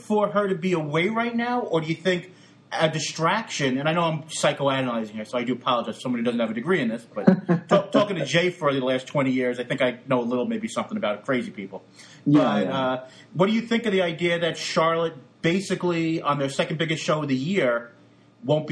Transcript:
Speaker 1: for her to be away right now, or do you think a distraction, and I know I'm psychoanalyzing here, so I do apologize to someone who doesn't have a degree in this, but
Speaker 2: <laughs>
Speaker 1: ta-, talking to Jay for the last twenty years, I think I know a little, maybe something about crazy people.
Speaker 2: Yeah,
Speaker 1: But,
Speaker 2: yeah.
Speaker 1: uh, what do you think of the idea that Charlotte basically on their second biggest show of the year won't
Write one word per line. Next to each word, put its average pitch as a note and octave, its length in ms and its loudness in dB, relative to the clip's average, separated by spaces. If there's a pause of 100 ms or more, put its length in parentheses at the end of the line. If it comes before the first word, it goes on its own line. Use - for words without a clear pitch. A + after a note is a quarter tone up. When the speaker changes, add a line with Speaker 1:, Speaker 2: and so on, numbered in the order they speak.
Speaker 1:
for G#3 140 2 (120)
her G#3 140 4
to F#3+ 80 0 (120)
be F3+ 40 2 (120)
away D#3+ 220 0 (160)
right A#3+ 140 -2 (120)
now, B3 120 0
or E3 200 0
do D#3 60 -6
you D#3+ 220 -4
think F3+ 120 0 (680)
a - 20 4
distraction, D#3 920 -2
and C#3+ 80 -2
I D#3+ 60 2
know F3 180 2
I'm D#3 120 -4 (200)
psychoanalyzing C3 760 0
here, G#2+ 80 -8
so B2+ 100 -6
I A#2+ 80 -2
do B2 80 -2
apologize A#2 440 -2
to - 40 -18
someone B2 200 -4
who A#2 40 -2
doesn't A#2+ 160 0
have A2 160 -2
a - 60 -4
degree E3 180 0
in A#2 80 0
this, A2 160 -6 (120)
but G2+ 80 -6 (240)
Speaker 2:
<laughs> E3+ 200 0
Speaker 1:
ta-, G3 280 4
talking G3+ 200 2
to D3+ 80 -2
Jay E3+ 240 2
for D3+ 240 0
the C3+ 80 0
last B2+ 260 0
twenty C3 240 0 (100)
years, B2 200 -2
I B2 40 -4
think C3 180 -2
I B2 160 0 (100)
know B2+ 120 4
a A#2 120 -2
little, B2 140 0
maybe A2 220 -4
something A2 280 -4
about G#2 300 -2
crazy A#2 240 -2
people. - 280 -12 (460)
Speaker 2:
Yeah, D3 160 8
Speaker 1:
But, G#2+ 240 2
Speaker 2:
yeah. C3+ 140 -2
Speaker 1:
uh, B2+ 300 -2 (260)
what F3 140 4
do A3 40 2
you A3 80 2 (100)
think A3+ 140 0
of G#3+ 80 0
the F#3+ 80 2
idea E3+ 380 0
that E3 180 -2
Charlotte E3 600 0 (260)
basically E3+ 800 0
on C#3+ 160 0
their C#3 100 0 (120)
second E3+ 180 -2
biggest D#3+ 260 -2
show D#3 180 0
of C#3+ 60 -4
the C3 80 2
year C3+ 560 0 (500)
won't D3+ 280 0